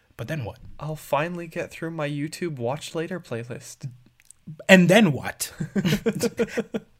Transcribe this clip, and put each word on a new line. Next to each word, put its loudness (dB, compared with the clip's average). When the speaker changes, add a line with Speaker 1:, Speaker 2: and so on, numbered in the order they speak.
Speaker 1:
But -8
then -6
what? -10
Speaker 2:
I'll -6
finally -2
get -8
through -8
my -4
YouTube -4
Watch -4
Later -6
playlist. -10
Speaker 1:
And 12
then 6
what? -8
<laughs> -2